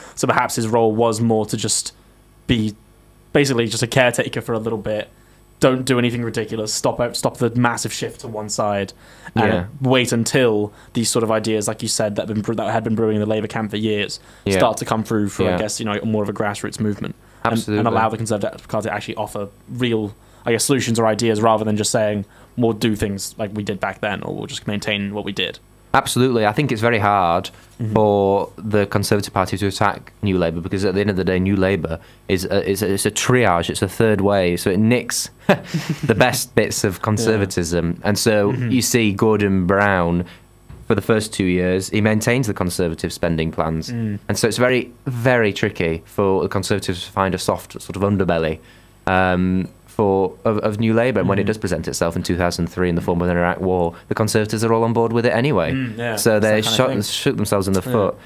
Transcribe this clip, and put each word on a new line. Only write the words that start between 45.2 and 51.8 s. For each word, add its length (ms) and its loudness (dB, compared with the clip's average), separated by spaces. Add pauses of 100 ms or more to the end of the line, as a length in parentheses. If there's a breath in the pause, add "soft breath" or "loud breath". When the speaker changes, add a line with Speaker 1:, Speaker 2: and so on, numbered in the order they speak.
Speaker 2:
tricky 520 -2
for 380 0
the 60 0
Conservatives 560 -4
to 80 -16
find 220 2
a 40 -4
soft 420 -6
sort 140 -12
of 80 -4
underbelly, 560 0 (480 loud breath)
um, 640 2 (180)
for, 460 2 (120)
of, 140 2
of 200 -2
New 160 2
Labour. 240 2
And 100 2
when 100 2
it 40 0
Speaker 1:
Mm-hmm. 60 -2
Speaker 2:
does 100 -2
present 300 -4